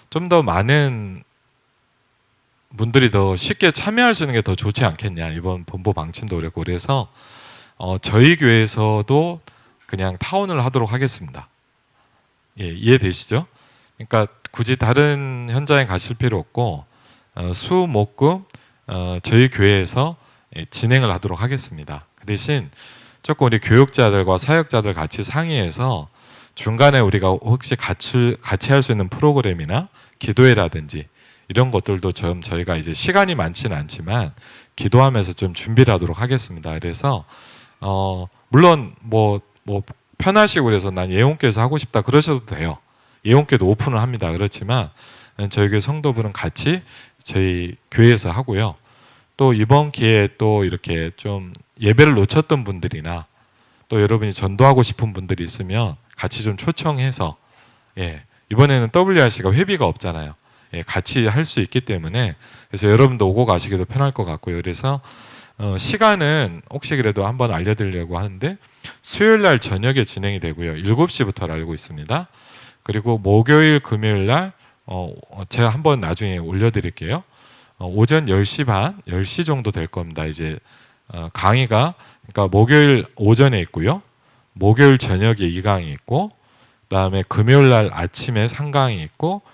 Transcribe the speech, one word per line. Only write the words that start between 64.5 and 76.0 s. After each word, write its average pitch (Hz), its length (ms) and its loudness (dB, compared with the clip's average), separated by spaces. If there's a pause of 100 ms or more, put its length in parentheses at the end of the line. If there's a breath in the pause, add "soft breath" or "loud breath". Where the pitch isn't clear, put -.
그래서, 110 440 -6 (560 loud breath)
어, 101 200 -6
시간은 156 920 2
혹시 147 260 -6
그래도 104 300 0
한번 120 260 -2
알려드리려고 90 640 -4
하는데 104 400 -8 (440 loud breath)
수요일 214 400 2
날 160 180 6
저녁에 117 440 0
진행이 98 360 -6
되고요. 80 360 -8
일곱 113 360 0
시부터로 95 420 -4
알고 80 200 -8
있습니다. 80 540 -8 (560 loud breath)
그리고 110 340 -4
목요일, 139 640 4
금요일 107 480 -2
날, 175 260 -2 (320 soft breath)
어, 90 260 -10 (380)
제가 120 200 0
한번 143 300 0
나중에 90 380 -6